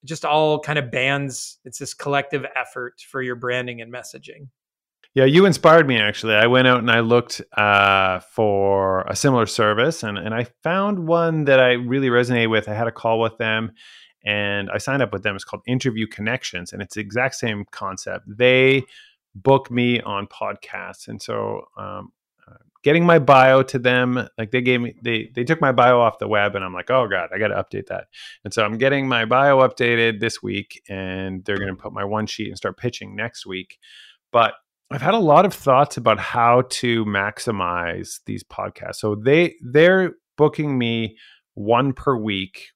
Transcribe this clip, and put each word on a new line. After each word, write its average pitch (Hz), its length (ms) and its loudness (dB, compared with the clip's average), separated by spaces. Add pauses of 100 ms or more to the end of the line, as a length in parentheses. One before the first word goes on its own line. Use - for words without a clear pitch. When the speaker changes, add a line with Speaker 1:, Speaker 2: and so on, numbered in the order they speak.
Speaker 1:
It 135 40 -20
just 156 180 -12
all 151 360 0
kind 151 180 -4
of 127 140 -8
bands, 135 720 -6
it's 127 140 -18
this 143 140 -12
collective 139 540 -4 (100)
effort 123 440 -10
for - 200 -12
your 123 140 -6
branding 123 460 -6
and 117 120 -16
messaging. - 560 -20 (680)
Speaker 2:
Yeah, 131 120 6
you 165 180 6
inspired 160 420 6
me, 127 120 0
actually. 107 380 0
I 110 100 6
went 127 200 6
out 127 120 6
and 117 120 0
I 113 100 4
looked, 120 420 0 (100)
uh, 98 680 4
for 98 800 0
a - 120 -8
similar 127 300 2
service, 110 580 0
and, 104 140 -6
and 104 180 -8
I 117 120 -4 (160)
found 185 440 -4
one 165 380 0
that 135 160 6
I 127 120 4
really 123 360 -2
resonated 120 400 2
with. 110 180 0
I 107 60 -8
had 113 140 -4
a 117 60 -4
call 113 280 -2
with 113 160 -2
them, 110 360 -4 (520)
and 101 460 -2
I 104 80 -4
signed 135 240 -2
up 107 100 -4
with 95 100 -8
them. 101 120 -4
It's 98 100 -12
called - 220 -14
Interview 120 400 -2
Connections, 107 680 -8
and 98 80 -12
it's 98 140 -12
the 107 80 -8
exact 120 320 -4
same 104 380 -6
concept. 92 540 -12
They 127 580 2 (500)
book 135 360 2
me 120 300 0
on 101 280 -8
podcasts, 98 800 -12
and 110 120 -14
so, 107 460 -8 (100)
um, 98 360 -14 (360)
uh, - 60 -20 (280)
getting 165 220 2
my 170 140 6
bio 131 460 6
to 131 140 -6
them, 123 480 0 (120)
like, 110 120 -8
they 127 120 -2
gave 123 180 2
me, 117 220 -8
they, 113 320 -4
they 120 100 -4
took 160 160 -2
my 139 120 0
bio 123 280 6
off 113 200 0
the 104 80 -6
web, 101 280 0
and 95 80 -6
I'm 92 80 -10
like, 90 180 -10
"Oh 127 160 2
God, 92 280 -4
I 98 40 -8
gotta 104 180 -2
update 98 320 -8
that." 92 180 -10 (380)
And 101 100 -12
so 113 100 0
I'm 107 140 -4
getting 135 300 0
my 117 180 0
bio 135 320 4
updated 117 640 2
this 110 220 -6
week, 101 460 -8
and 95 560 -8
they're 101 140 -4
gonna 95 180 -8
put - 160 -16
my 101 120 -8
one 107 220 -4
sheet 104 220 -10
and 98 80 -12
start 92 220 -10
pitching 104 360 -10
next 110 300 -10
week. 95 340 -14 (520)
But 113 240 4 (360)
I've 131 100 -8
had 170 140 0
a 233 40 0
lot 170 280 6
of 185 80 -2
thoughts 139 420 2
about 110 220 2
how 120 500 2
to 117 380 -2
maximize 95 1200 -4
these 101 180 -10
podcasts. - 520 -12
So 107 180 -4
they, 143 480 2
they're 165 540 4 (200)
booking 147 400 0
me 117 400 -2 (380)
one 117 400 0
per 139 200 -2
week 101 600 -6